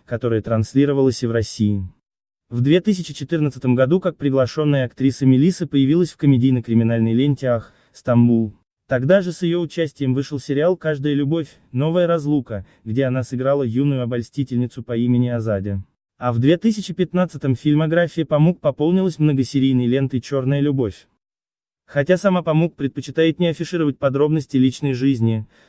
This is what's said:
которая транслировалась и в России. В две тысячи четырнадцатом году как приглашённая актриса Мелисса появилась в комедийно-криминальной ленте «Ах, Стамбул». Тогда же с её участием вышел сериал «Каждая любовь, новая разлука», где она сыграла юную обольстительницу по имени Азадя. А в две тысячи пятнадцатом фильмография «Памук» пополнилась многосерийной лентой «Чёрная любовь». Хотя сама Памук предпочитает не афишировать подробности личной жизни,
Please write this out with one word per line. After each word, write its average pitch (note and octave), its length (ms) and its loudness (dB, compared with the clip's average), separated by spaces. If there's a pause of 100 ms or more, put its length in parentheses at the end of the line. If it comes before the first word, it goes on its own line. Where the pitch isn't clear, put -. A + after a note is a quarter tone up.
которая A2+ 360 -2
транслировалась C3 840 0
и A#2+ 40 -2
в A2+ 60 -2
России. G#2 500 -2 (680)
В A#2+ 120 -4
две D3 180 4
тысячи F3+ 340 -2
четырнадцатом C#3 640 -2
году C3 240 2
как F3 160 -4
приглашённая C3+ 680 0
актриса C3 400 -2
Мелисса C#3+ 420 4
появилась D3 440 2
в - 40 -20
комедийно-криминальной A#2 960 2
ленте C3+ 340 0
«Ах, A#2 260 -2 (180)
Стамбул». A#2 640 2 (320)
Тогда C#3+ 340 2
же F3 120 -6
с F3+ 100 -10
её E3+ 180 -2
участием C#3+ 540 -4
вышел C#3 240 -4
сериал D3+ 360 0
«Каждая D3 380 -4
любовь, D3 460 -4 (120)
новая E3 360 0
разлука», C#3+ 580 -2 (180)
где A2+ 200 -2
она B2+ 180 -2
сыграла C3 400 -2
юную C3 400 0
обольстительницу B2 800 -4
по A#2 160 -6
имени B2 300 2
Азадя. G#2 580 -4 (320)
А B2 160 -2
в A#2 60 -2
две D3+ 180 4
тысячи G#3+ 340 -2
пятнадцатом D#3+ 640 -2
фильмография D#3 720 0
«Памук» D#3 340 2
пополнилась E3 600 0
многосерийной C3+ 640 2
лентой B2+ 360 -2
«Чёрная C#3 380 -2
любовь». C3+ 480 -2 (760)
Хотя C#3+ 320 0
сама F3+ 240 0
Памук D#3+ 340 0
предпочитает C#3+ 600 -2
не F3 120 0
афишировать D#3 500 -4
подробности C#3+ 580 0
личной C3 360 0
жизни, A2+ 520 0 (240)